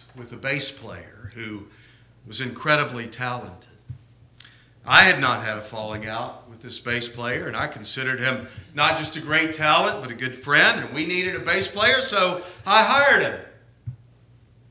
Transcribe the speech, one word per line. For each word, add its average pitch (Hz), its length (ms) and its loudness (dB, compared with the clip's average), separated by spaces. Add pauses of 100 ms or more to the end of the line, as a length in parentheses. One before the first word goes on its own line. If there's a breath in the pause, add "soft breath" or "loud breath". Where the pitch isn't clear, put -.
(180)
with 120 160 -16
a 110 40 -16
bass 139 320 -4
player 95 640 -16
who 107 340 -12 (600 soft breath)
was 110 140 -8
incredibly 123 680 -2
talented. 117 600 -10 (1160 loud breath)
I 151 180 8
had 175 180 6
not 117 220 0
had 107 140 -6
a 104 40 -10
falling 107 460 -10
out 117 420 -10
with 117 120 -20
this 117 180 -12
bass 120 280 -4
player, 123 400 -6
and 117 80 -8
I 135 120 -2
considered 127 520 -4
him 127 280 -2 (280 loud breath)
not 156 220 4
just 156 180 -6
a 151 60 -8
great 156 320 0
talent, 160 480 2
but 120 100 -10
a 117 40 -10
good 123 200 -8
friend, 170 480 4
and 117 100 -10
we 156 120 -4
needed 180 300 -2
a 165 40 -6
bass 180 280 0
player, 240 340 2
so 185 420 0 (220 loud breath)
I 214 180 6
hired 269 400 4
him, - 160 -4 (1300)